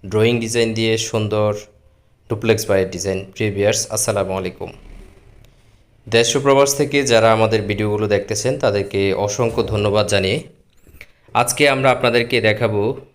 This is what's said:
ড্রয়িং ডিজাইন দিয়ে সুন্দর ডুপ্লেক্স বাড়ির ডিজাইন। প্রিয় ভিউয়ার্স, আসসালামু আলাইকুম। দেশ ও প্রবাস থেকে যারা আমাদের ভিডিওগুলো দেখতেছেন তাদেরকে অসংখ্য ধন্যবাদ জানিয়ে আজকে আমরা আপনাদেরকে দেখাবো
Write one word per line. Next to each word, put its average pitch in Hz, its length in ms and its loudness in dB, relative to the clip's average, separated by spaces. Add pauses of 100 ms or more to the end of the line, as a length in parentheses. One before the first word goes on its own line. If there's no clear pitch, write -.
ড্রয়িং 107 340 2
ডিজাইন 113 340 -2
দিয়ে 113 240 0
সুন্দর 107 560 -2 (760)
ডুপ্লেক্স 110 400 -2
বাড়ির 95 200 2
ডিজাইন। 95 360 -6 (100)
প্রিয় 107 160 -4
ভিউয়ার্স, 101 380 0
আসসালামু 98 480 -2
আলাইকুম। 90 340 -8 (1400)
দেশ 117 260 2
ও 143 40 2
প্রবাস 139 360 4
থেকে 143 280 0
যারা 113 280 4
আমাদের 110 300 2
ভিডিওগুলো 104 460 -2
দেখতেছেন 104 520 -2
তাদেরকে 98 540 0
অসংখ্য 113 500 -2
ধন্যবাদ 104 440 0
জানিয়ে 101 320 0 (920)
আজকে 120 360 2
আমরা 131 220 2
আপনাদেরকে 117 500 2
দেখাবো 107 600 0 (140)